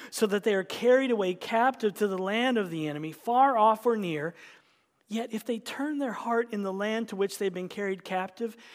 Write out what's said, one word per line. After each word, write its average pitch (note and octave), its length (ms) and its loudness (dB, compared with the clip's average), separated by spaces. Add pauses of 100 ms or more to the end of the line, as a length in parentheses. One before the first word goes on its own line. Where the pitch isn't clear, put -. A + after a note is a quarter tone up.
so - 180 0
that G3+ 160 -2
they G#3+ 120 2
are F#3+ 80 2
carried B3 480 4
away G3 220 2
captive A3+ 600 0
to G#3 140 0
the F#3+ 100 -4
land A3+ 400 0
of G3 120 0
the D#3+ 180 -4
enemy, D3+ 240 -6
far B3 460 4
off A3 280 4
or A#3+ 100 4
near, E3+ 380 -2 (720)
yet A3+ 260 -6
if A3 120 -6
they A#3 140 -2
turn C#4+ 400 -6
their C4+ 140 -2
heart A#3 400 -2
in G3+ 100 -2
the F#3+ 100 -2
land A3 360 -2
to G#3+ 80 -10
which G3 200 0
they've G3 160 -2
been F3+ 160 -8
carried G3 340 -6
captive F#3+ 520 -4 (200)